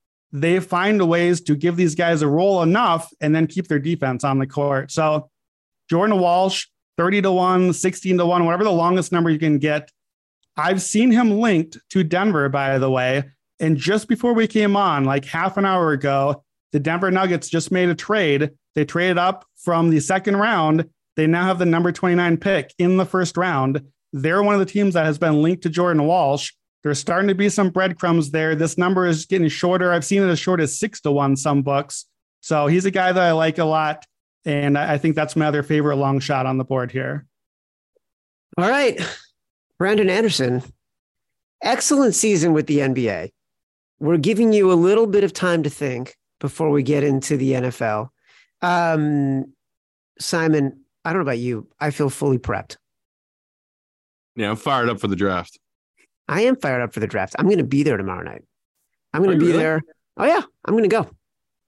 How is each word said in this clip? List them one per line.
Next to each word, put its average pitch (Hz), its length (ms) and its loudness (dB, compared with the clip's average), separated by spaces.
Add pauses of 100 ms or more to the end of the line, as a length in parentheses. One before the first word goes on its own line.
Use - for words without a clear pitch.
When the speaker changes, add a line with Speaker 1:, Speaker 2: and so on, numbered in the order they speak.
(320)
Speaker 1:
They 165 280 0
find 185 480 0
ways 175 340 2
to 151 140 0
give 170 200 0
these 170 200 0
guys 170 260 0
a 151 60 2
role 180 340 2
enough 170 500 0 (100)
and 151 120 0
then 160 140 2
keep 175 200 -8
their 147 120 0
defense 139 440 -4
on 135 160 0
the 135 80 -2
court. 139 440 -4
So 156 380 -2 (600)
Jordan 196 300 2
Walsh, 180 480 0 (300)
thirty 190 240 0
to 190 100 2
one, 185 420 2
sixteen 185 440 -2
to 175 80 0
one, 175 200 2
whatever 180 180 0
the 214 80 2
longest 175 400 0
number 170 200 2
you 151 80 0
can 151 180 2
get. 151 320 -2 (680)
I've 175 280 -2
seen 226 260 2
him 220 300 4
linked 180 400 0 (120)
to 190 120 2
Denver, 170 460 0
by 135 280 0
the 131 140 0
way. 131 400 -2 (280)
And 160 180 0
just 190 300 -2
before 240 260 0
we 226 120 2
came 208 300 0
on, 165 300 2
like 139 200 0
half 185 320 -4
an 196 80 2
hour 180 260 2
ago, 139 520 0 (280)
the 147 80 0
Denver 170 300 -2
Nuggets 185 400 0
just 165 220 -4
made 180 180 2
a 165 60 0
trade. 151 560 0 (240)
They 151 100 0
traded 175 320 -2
up 185 380 -2
from 170 340 0
the 156 100 4
second 190 380 0
round. 165 500 2 (280)
They 156 100 0
now 170 200 2
have 190 120 0
the 180 80 0
number 175 260 2
twenty-nine 175 460 0
pick 175 400 -2
in 180 200 2
the 185 80 2
first 180 300 -2
round. 143 460 -2 (320)
They're 156 300 0
one 208 100 2
of 202 60 2
the 190 120 -2
teams 202 220 0
that 160 140 2
has 151 100 0
been 156 240 2
linked 170 220 0
to 170 60 -4
Jordan 165 360 0
Walsh. 147 480 0 (300)
There's 143 160 -2
starting 190 300 0
to 196 40 2
be 196 160 2
some 190 220 0
breadcrumbs 175 580 0
there. 160 240 -2
This 156 240 -2
number 180 300 0
is 160 180 -2
getting 175 240 0
shorter. 180 420 0
I've 170 140 0
seen 196 160 0
it 185 80 2
as 165 80 0
short 180 240 -2
as 143 160 -2
six - 240 -6
to 151 100 -2
one 139 240 0
some 139 280 0
books. 143 420 -4 (360)
So 147 260 0
he's 180 180 2
a 196 60 -2
guy 185 200 0
that 185 120 2
I 170 80 4
like 160 260 0
a 170 80 0
lot. 156 400 -2 (400)
And 143 320 0
I, 156 160 -2
I 143 40 0
think 156 180 0
that's 151 200 -4
my 156 120 0
other 147 160 0
favorite 147 340 0
long 139 240 0
shot 135 240 -2
on 131 120 -4
the 131 60 -4
board 127 300 -4
here. 131 320 -8 (1300)
Speaker 2:
All 180 120 2
right. 269 280 0 (800)
Brandon 202 320 2
Anderson, 135 540 0 (960)
excellent 277 540 2
season 175 380 2
with 151 140 0
the 143 140 0
N 135 120 0
B 123 160 -2
A. 90 240 -8 (680)
We're 165 180 2
giving 214 360 2
you 190 180 4
a 180 40 6
little 202 320 4
bit 202 180 2
of - 80 -4
time 170 300 0
to 147 60 -4
think 127 460 -8 (240)
before 151 300 -4
we 143 140 2
get 143 200 0
into 139 320 -2
the 131 180 0
N 127 120 -2
F 123 160 -8
L. 110 320 -4 (480)
Um, 151 920 0 (640)
Simon, 156 680 -2 (180)
I 170 60 -6
don't 180 100 -2
know 175 40 -2
about 131 160 -4
you. 120 280 -6 (100)
I 151 140 -4
feel 139 180 -2
fully 135 280 -2
prepped. - 400 -8 (1600)
Speaker 3:
Yeah, 104 140 -2
I'm 110 40 -4
fired 123 320 -2
up 110 140 -4
for 110 60 -2
the 95 100 -2
draft. 92 420 -2 (720)
Speaker 2:
I 175 140 0
am 254 120 2
fired 131 260 -2
up 117 120 -6
for 110 80 -8
the 107 60 -2
draft. 95 300 -6
I'm 165 120 0
gonna 190 160 2
be 139 180 0
there 139 140 0
tomorrow 92 260 -8
night. - 200 -16 (720)
I'm 151 80 -2
gonna 190 120 2
Speaker 3:
Are - 0 -
you 156 80 2
Speaker 2:
be 170 60 2
Speaker 3:
really? 170 100 2
Speaker 2:
there. 160 240 0 (340)
Oh, 208 100 -2
yeah. 330 180 2 (200)
I'm 208 120 0
gonna 226 120 2
go. 214 220 0 (580)